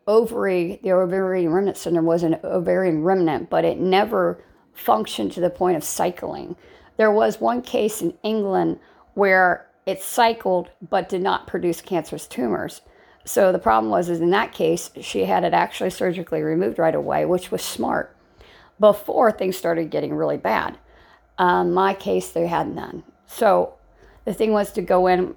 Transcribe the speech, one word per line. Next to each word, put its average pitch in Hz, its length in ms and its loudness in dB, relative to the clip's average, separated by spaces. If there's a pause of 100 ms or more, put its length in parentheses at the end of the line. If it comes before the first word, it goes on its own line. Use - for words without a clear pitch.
ovary, 202 760 0
the 190 100 0
ovarian 185 600 0
remnant 196 260 0
syndrome 165 260 0
was 165 180 2
an 165 220 0
ovarian 175 600 0
remnant, 165 440 0
but 165 160 2
it 170 140 0
never 185 640 0 (300)
functioned 220 580 -2
to 185 80 -10
the 175 100 2
point 180 260 0
of 156 80 -6
cycling. 175 720 -6 (420)
There 214 120 4
was 214 300 2
one 233 220 0
case 214 400 -2
in 170 200 -2
England 190 580 0 (340)
where 190 520 4 (200)
it 190 160 -6
cycled 226 680 0 (180)
but 190 200 -2
did 180 140 -2
not - 240 -2
produce 170 340 -2
cancerous - 460 -6
tumors. - 540 -6 (440)
So 196 280 2
the 175 60 0
problem 226 320 2
was, 180 180 0
is 170 120 -2
in 170 100 2
that 214 220 0
case, 170 380 -2 (100)
she 196 240 -4
had 185 180 0
it 175 120 0
actually 175 360 0
surgically 175 520 -4
removed 165 360 -2
right 160 160 2
away, 147 300 0
which 180 260 -2
was 175 120 -4
smart, - 540 -6 (640)
before 214 540 4
things 185 240 -4
started 165 340 -2
getting 147 240 -4
really 151 220 -2
bad. - 420 -2 (600)
Um, 180 340 2
my 190 220 2
case, 185 360 -2
they 170 160 0
had 165 220 -2
none. - 340 -12 (240)
So 185 480 2 (500)
the 214 100 -4
thing 220 180 0
was 202 200 0
to 196 100 -4
go 185 240 2
in 180 300 2